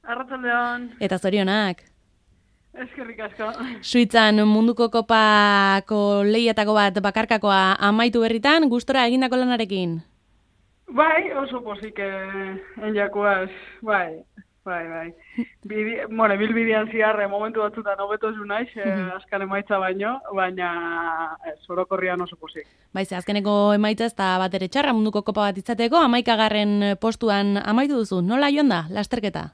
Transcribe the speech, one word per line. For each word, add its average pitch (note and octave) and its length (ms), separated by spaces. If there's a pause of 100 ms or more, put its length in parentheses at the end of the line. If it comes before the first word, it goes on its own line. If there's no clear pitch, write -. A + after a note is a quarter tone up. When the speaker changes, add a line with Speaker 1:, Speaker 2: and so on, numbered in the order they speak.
Speaker 1:
Arratsaldeon. A#3+ 840 (100)
Speaker 2:
Eta F#3+ 200
zorionak. G3 640 (880)
Speaker 1:
Eskerrik B3 460
asko. G#3+ 300 (320)
Speaker 2:
Suitzan A3 680
munduko A3+ 460
kopako G#3 1080 (220)
lehiatako G#3+ 540
bat G3+ 260
bakarkakoa G3 720 (140)
amaitu A3+ 340
berritan, C4+ 480
gustora B3 380
egindako B3+ 320
lanarekin? G3 560 (920)
Speaker 1:
Bai, D#4+ 480
oso B3+ 240
pozik, G#3 380
eh, G3 560 (260)
enjakoaz, G3+ 680 (320)
bai, F3+ 420 (420)
bai, E3+ 240
bai. E3 200 (580)
Bide-, G#3+ 420
bueno, A3 240
ibilbidean A3 560
zihar, G#3+ 320
eh, G3+ 60
momentu G#3+ 340
batzutan G#3 380
hobeto G#3+ 340
zu G#3 120
naiz, A3 300
eh, G3+ 100
Speaker 2:
Mhm. F#3+ 320
Speaker 1:
azken G3 240
emaitza G3 360
baino, G3 420 (140)
baina, E3+ 1120
ez, D#3 140 (100)
orokorrian F3+ 520
oso F3 160
pozik. D#3 280 (280)
Speaker 2:
Bai, F#3+ 120
ze F#3 100
azkeneko G#3 580
emaitza G#3+ 320
ez A3+ 100
da F#3 240
bat F#3+ 140
ere F#3+ 160
txarra C#4 240
munduko G#3+ 300
kopa G#3+ 180
bat G3+ 160
izateko, A#3 400
hamaikagarren G#3 1000
postuan G3+ 580
amaitu C4 400
duzu. F#3+ 260
Nola C4 260
joan C#4+ 200
da, E3 200
lasterketa? G3+ 640